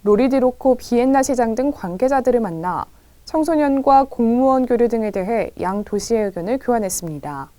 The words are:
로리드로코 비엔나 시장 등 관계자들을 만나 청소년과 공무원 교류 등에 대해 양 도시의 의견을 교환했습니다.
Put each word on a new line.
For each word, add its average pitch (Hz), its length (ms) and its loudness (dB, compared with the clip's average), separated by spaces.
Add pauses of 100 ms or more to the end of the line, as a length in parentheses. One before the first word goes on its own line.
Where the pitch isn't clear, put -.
로리드로코 247 720 2
비엔나 262 480 2
시장 240 320 0
등 269 160 -2
관계자들을 247 680 0
만나 170 460 -4 (400)
청소년과 285 800 2
공무원 254 600 2
교류 233 220 2
등에 220 240 -2
대해 196 480 -4
양 196 240 -4
도시의 214 420 -2
의견을 196 340 -4
교환했습니다. 156 1000 -6